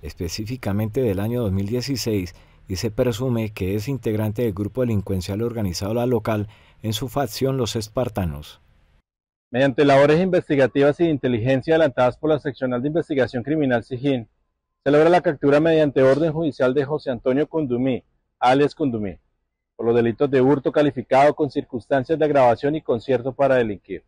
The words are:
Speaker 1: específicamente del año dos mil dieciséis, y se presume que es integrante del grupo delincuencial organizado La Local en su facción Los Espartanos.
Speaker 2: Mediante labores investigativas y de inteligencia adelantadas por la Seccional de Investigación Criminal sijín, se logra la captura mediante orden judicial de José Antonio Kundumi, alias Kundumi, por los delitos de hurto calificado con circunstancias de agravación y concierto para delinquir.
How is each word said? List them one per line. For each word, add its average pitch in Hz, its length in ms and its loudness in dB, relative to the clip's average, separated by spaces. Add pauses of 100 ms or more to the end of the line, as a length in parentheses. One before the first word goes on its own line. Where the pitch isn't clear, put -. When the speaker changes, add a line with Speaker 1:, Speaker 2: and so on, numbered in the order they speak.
Speaker 1:
específicamente 107 1000 -6
del 101 180 0
año 117 220 -4
dos 104 100 -2
mil 98 140 -2
dieciséis, 113 720 -4 (320)
y 95 80 -6
se 107 160 -6
presume 117 600 -2
que 98 240 -4
es 107 120 -6
integrante 110 560 -4
del 113 100 -2
grupo 101 280 -6
delincuencial 98 600 -4
organizado 110 540 -4
La 120 100 -2
Local 110 420 -2 (360)
en 110 100 -4
su 131 160 -6
facción 135 480 -4
Los 123 180 -4
Espartanos. 104 880 -6 (880)
Speaker 2:
Mediante 135 340 2
labores 143 380 6
investigativas 147 760 2
y 175 60 4
de 165 40 2
inteligencia 131 640 0
adelantadas 131 440 2
por 156 120 -4
la 156 100 2
Seccional 127 440 -6
de 147 60 -2
Investigación 139 520 -2
Criminal 131 420 0
sijín, 127 440 -4 (560)
se 139 80 2
logra 151 180 6
la 175 120 4
captura 147 380 2
mediante 156 440 4
orden 143 280 4
judicial 143 440 -2
de 143 100 0
José 143 240 -6
Antonio 131 400 -2
Kundumi, 127 540 -2 (340)
alias 135 380 2
Kundumi, 110 420 -4 (580)
por 113 120 -4
los 117 80 2
delitos 117 340 0
de 131 100 2
hurto 139 320 2
calificado 143 640 2
con 151 160 -2
circunstancias 135 680 -4
de 156 60 2
agravación 143 500 2
y 156 60 -6
concierto 123 520 -2
para 135 220 2
delinquir. 101 520 -4